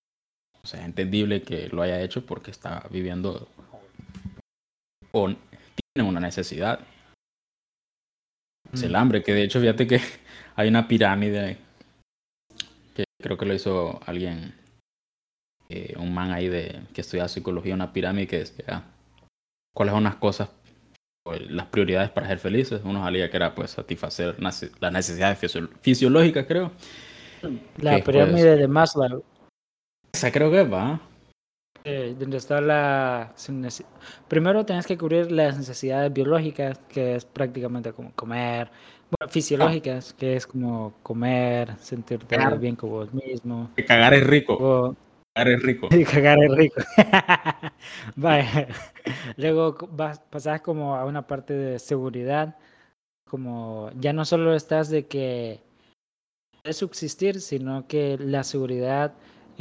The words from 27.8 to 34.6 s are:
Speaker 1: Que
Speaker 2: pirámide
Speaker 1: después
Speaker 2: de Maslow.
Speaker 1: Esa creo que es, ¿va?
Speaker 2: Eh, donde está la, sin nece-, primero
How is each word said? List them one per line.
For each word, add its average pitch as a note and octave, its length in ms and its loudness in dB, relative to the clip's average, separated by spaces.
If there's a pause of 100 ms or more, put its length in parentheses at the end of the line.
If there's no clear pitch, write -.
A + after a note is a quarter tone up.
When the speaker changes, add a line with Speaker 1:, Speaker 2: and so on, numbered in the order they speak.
Speaker 1:
Que F#2+ 80 2
Speaker 2:
pirámide D3 400 6
Speaker 1:
después D#3 160 10
Speaker 2:
de C3+ 80 4
Maslow. C#3+ 560 2 (880)
Speaker 1:
Esa B2+ 160 0
creo D3+ 200 4
que F#3 120 6
es, B2 100 2
¿va? A#2 280 -2 (840)
Speaker 2:
Eh, C3 320 -4
donde C3+ 200 -6
está C#3+ 240 0
la, C3+ 760 2
sin C3+ 280 -10
nece-, - 240 -10 (420)
primero F#3 380 2